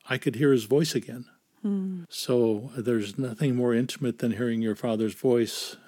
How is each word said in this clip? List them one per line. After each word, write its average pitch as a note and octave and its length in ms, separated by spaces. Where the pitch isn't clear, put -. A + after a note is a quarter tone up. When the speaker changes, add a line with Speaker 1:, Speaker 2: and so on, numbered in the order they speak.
Speaker 1:
I D#3+ 80
could C3 200
hear C#3+ 140
his A#2+ 120
voice C#3+ 320
again. A#2+ 300
Speaker 2:
Hmm. F#3+ 480
Speaker 1:
So A#2+ 680
there's A2 440
nothing C3 360
more B2 200
intimate B2 440
than A#2+ 120
hearing A2+ 320
your G#2+ 120
father's A2 380
voice A#2+ 600